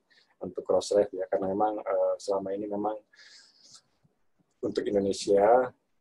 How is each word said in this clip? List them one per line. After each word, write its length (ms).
untuk 160
cross-ref 480
ya, 160
karena 240
memang, 320
eh, 400
selama 320
ini 160
memang 240
untuk 240
Indonesia, 880